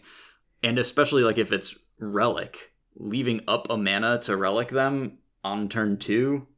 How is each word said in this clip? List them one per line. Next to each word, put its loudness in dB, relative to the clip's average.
And 2
especially, 4
like, 4
if 2
it's -4
Relic, -4
leaving -2
up -2
a 0
mana 2
to 0
Relic 0
them -2
on -4
turn 0
two 0